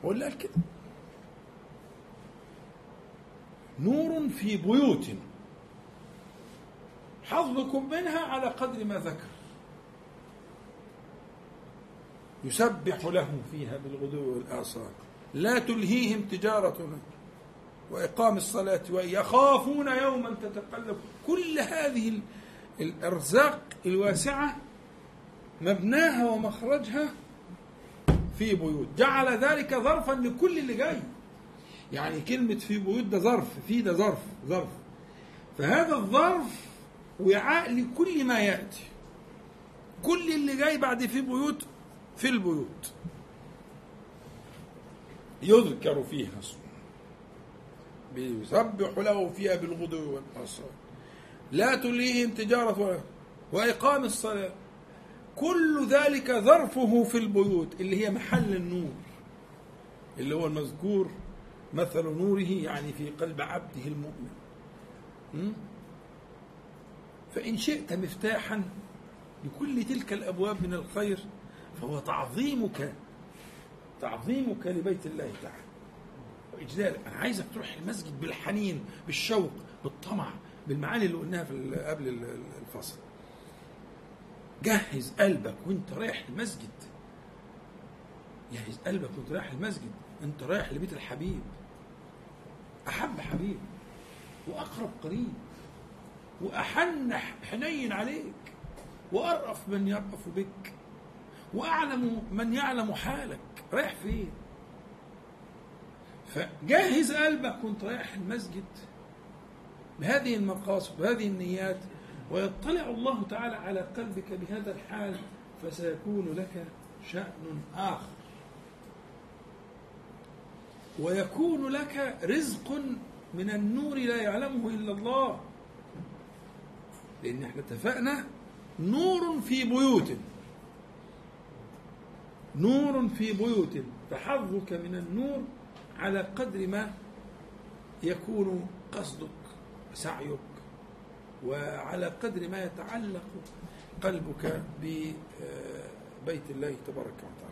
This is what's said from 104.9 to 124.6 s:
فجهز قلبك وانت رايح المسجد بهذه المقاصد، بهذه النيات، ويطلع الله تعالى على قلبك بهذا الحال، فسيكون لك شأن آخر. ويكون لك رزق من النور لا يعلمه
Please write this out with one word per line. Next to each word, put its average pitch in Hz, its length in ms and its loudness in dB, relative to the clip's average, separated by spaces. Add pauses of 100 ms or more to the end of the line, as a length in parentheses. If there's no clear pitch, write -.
فجهز 254 840 4
قلبك 302 520 2
وانت 208 200 -4
رايح 226 300 -6
المسجد 190 500 -6 (1400)
بهذه 240 360 4
المقاصد، 196 640 0
بهذه 214 300 2
النيات، 185 520 -2 (520)
ويطلع 240 580 0
الله 233 400 0
تعالى 226 260 -4
على 185 240 -4
قلبك 196 520 -6
بهذا 196 400 -6
الحال، 202 440 -6 (480)
فسيكون 170 720 -2
لك 180 300 -6 (460)
شأن 160 500 -8 (140)
آخر. 185 340 -4 (3000)
ويكون 269 720 2
لك 277 540 -2
رزق 254 480 0 (640)
من 190 160 -2
النور 240 480 0
لا 233 240 2
يعلمه 226 480 0